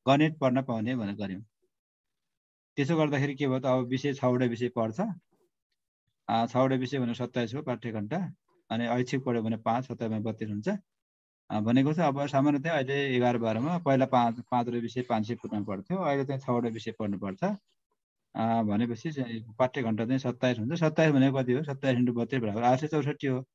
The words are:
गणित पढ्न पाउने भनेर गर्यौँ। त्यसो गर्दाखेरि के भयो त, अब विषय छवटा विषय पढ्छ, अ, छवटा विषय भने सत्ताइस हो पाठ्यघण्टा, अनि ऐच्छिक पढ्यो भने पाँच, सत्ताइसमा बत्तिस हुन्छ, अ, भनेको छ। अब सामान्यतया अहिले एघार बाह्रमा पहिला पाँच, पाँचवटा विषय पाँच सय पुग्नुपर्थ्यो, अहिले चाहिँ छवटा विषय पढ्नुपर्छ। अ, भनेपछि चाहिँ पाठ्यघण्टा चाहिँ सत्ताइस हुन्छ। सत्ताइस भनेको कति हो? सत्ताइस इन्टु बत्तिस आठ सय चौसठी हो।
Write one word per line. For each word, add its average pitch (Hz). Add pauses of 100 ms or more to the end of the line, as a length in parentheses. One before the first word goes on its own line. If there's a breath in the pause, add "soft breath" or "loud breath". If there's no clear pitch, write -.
गणित 151
पढ्न 131
पाउने 120
भनेर 104
गर्यौँ। 98 (1300)
त्यसो 143
गर्दाखेरि 143
के 143
भयो 131
त, 127
अब 127
विषय 135
छवटा 127
विषय 120
पढ्छ, 110 (1300)
अ, 113
छवटा 131
विषय 127
भने 120
सत्ताइस 120
हो 151
पाठ्यघण्टा, 123 (360)
अनि 117
ऐच्छिक 127
पढ्यो 120
भने 113
पाँच, 117
सत्ताइसमा 110
बत्तिस 110
हुन्छ, 104 (840)
अ, 107
भनेको 131
छ। 165
अब 143
सामान्यतया 143
अहिले 139
एघार 123
बाह्रमा 113
पहिला 135
पाँच, 120 (120)
पाँचवटा 120
विषय 117
पाँच 113
सय 117
पुग्नुपर्थ्यो, 104
अहिले 143
चाहिँ 135
छवटा 120
विषय 113
पढ्नुपर्छ। 101 (920)
अ, 113
भनेपछि 117
चाहिँ 117
पाठ्यघण्टा 113
चाहिँ 131
सत्ताइस 123
हुन्छ। 139
सत्ताइस 160
भनेको 135
कति 123
हो? 143
सत्ताइस 135
इन्टु 123
बत्तिस 117
आठ 117
सय 151
चौसठी 147
हो। 131 (160)